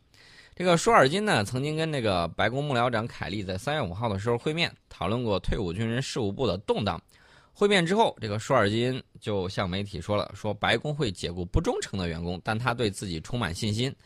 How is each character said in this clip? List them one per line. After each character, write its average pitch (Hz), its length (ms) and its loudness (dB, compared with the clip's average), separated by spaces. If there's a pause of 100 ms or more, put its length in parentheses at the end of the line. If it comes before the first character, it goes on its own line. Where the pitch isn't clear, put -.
(560)
这 - 80 -8
个 175 140 6
舒 214 140 0
尔 165 180 8
金 196 160 0
呢， 151 180 4
曾 123 220 -2
经 151 100 -2
跟 160 160 -2
这 139 120 -2
个 90 260 2
白 98 220 0
宫 135 120 -2
幕 143 120 -2
僚 120 160 2
长 113 160 0
凯 - 240 -6
利 104 120 -4
在 92 140 -4
三 143 200 -4
月 151 40 0
五 87 140 -4
号 117 120 -4
的 98 120 0
时 107 100 -2
候 120 80 4
会 156 160 -2
面， 165 180 -2 (200)
讨 - 180 -4
论 120 160 0
过 98 160 2
退 - 180 -2
伍 87 140 -2
军 113 160 -2
人 120 140 -2
事 - 180 -4
务 101 100 0
部 113 160 -2
的 92 120 0
动 196 260 0
荡。 87 160 -2 (540)
会 208 120 4
面 190 200 4
之 185 100 2
后， 220 240 4
这 113 80 -4
个 104 100 -2
舒 123 140 -2
尔 107 160 6
金 120 340 0 (200)
就 98 260 -2
向 98 180 -2
媒 92 160 -2
体 101 200 -8
说 104 160 0
了， - 160 -2
说 104 180 -6
白 98 240 2
宫 147 180 -4
会 143 160 -2
解 - 220 -6
雇 90 140 -4
不 - 160 2
忠 247 180 0
诚 - 180 -6
的 90 100 -2
员 82 140 -4
工， 87 220 -4
但 110 140 -2
他 120 160 -2
对 120 160 0
自 101 160 -8
己 82 160 -6
充 120 180 -6
满 90 140 -4
信 104 180 -2
心。 120 180 -2 (160)